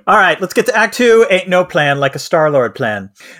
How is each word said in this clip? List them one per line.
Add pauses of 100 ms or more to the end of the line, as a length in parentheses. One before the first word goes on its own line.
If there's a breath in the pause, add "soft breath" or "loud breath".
All
right.
Let's
get
to
Act
Two.
Ain't
no
plan
like
a
Star-Lord
plan. (300 loud breath)